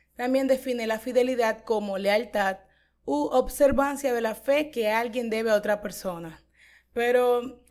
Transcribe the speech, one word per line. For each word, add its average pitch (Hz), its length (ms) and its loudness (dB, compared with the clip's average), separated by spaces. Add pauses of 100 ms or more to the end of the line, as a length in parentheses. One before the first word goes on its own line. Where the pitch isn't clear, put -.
(160)
También 262 320 0
define 254 380 0
la 220 120 -2
fidelidad 240 640 0
como 202 340 -2
lealtad 202 600 0 (460)
u 285 220 -2
observancia 269 880 2
de 233 80 -2
la 220 120 -2
fe 294 360 0
que 214 200 -2
alguien 233 400 -2
debe 220 200 0
a 214 60 6
otra 208 260 -2
persona. 175 600 -10 (520)
Pero, 247 760 2